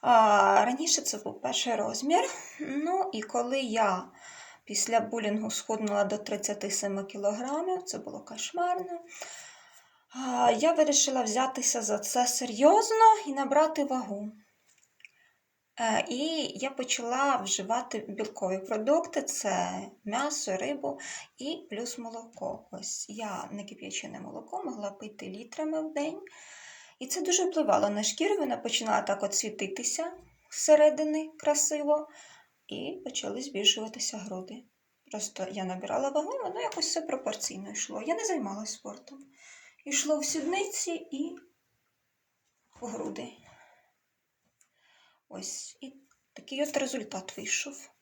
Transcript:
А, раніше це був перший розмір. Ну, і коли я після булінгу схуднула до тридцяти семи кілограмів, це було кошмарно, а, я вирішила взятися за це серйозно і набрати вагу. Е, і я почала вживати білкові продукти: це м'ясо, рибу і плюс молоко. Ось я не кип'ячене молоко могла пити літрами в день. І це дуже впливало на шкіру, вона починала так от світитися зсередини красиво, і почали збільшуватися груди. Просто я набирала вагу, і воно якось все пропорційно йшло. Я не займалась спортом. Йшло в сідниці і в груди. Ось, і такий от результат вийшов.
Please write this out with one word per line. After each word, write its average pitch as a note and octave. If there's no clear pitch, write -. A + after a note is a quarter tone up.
А, G#3
раніше C4+
це -
був -
перший A#3+
розмір. D#4+
Ну, D#4+
і G#3+
коли B3
я G#3+
після A3+
булінгу A3
схуднула G#3
до G3+
тридцяти G#3
семи G3
кілограмів, C4
це -
було -
кошмарно, F4
а, B3
я C#4
вирішила D4
взятися B3
за G#3
це A#3+
серйозно G#4
і C#4+
набрати C#4+
вагу. G#3+
Е, A3+
і D4+
я C4
почала C4
вживати G#3+
білкові G3
продукти: C4
це F#3
м'ясо, A3+
рибу C#4
і D4
плюс A#3
молоко. -
Ось -
я G#3
не G3+
кип'ячене -
молоко A#3
могла A3
пити G#3
літрами D#4
в D#4
день. D#4+
І B3+
це F4+
дуже F4
впливало G#3
на G#3
шкіру, G4
вона C4
починала A3
так G3
от G3
світитися A#3
зсередини D4+
красиво, D4
і F4
почали B3
збільшуватися A3+
груди. F#3
Просто G3+
я G3
набирала F#3
вагу, D4+
і C5
воно G4
якось A4
все E4
пропорційно G3
йшло. G#3
Я E4
не A4
займалась A3
спортом. -
Йшло D4
в -
сідниці F4
і D#4
в A#3+
груди. -
Ось, -
і C4+
такий -
от D4
результат B3+
вийшов. -